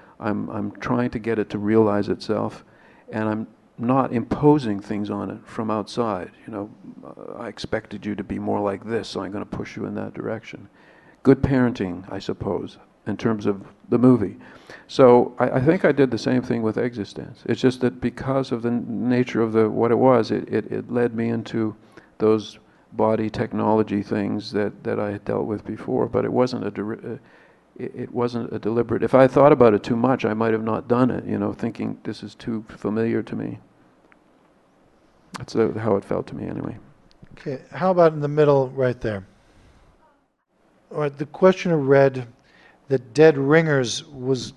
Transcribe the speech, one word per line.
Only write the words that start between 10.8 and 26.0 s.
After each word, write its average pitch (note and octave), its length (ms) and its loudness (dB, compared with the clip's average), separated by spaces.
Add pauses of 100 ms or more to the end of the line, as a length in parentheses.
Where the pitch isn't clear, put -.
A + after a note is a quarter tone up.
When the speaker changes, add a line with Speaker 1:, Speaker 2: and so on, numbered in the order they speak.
Speaker 1:
Good C3+ 180 6
parenting, A#2 720 0
I F#2+ 80 -10
suppose, - 580 -6 (280)
in G2+ 120 -6
terms G#2+ 280 -2
of G2+ 200 -2 (240)
the A#2+ 80 4
movie. A#2 400 4 (500)
So B2 520 6
I, B2 120 2
I B2+ 100 0
think E3 240 4
I D#3+ 60 6
did C3+ 200 2
the A2+ 60 -2
same B2+ 240 0
thing A#2 220 -2
with A2 120 -2
eXistenZ. A#2 680 -6
It's A2+ 160 -2
just B2+ 200 2
that B2 200 -2
because C3 500 -4
of A#2+ 100 -4
the A#2 80 -2
n-, A#2 400 -4
nature B2 320 0
of A2 120 0
the, A2 160 4
what A#2 220 0
it A#2 40 4
was, A#2 360 4
it, G#2+ 180 -2
it, A2 220 -4
it G#2+ 200 -6
led A#2+ 240 -2
me A#2 140 -2
into A2+ 460 -4 (420)
those G#2+ 420 0 (340)
body A2 360 0
technology G#2+ 720 0
things G#2+ 480 -4
that, G#2 320 -4
that A2 160 -4
I G#2 120 -4
had G2+ 120 -10
dealt G#2+ 220 -2
with G#2 200 -6
before, A#2+ 420 -4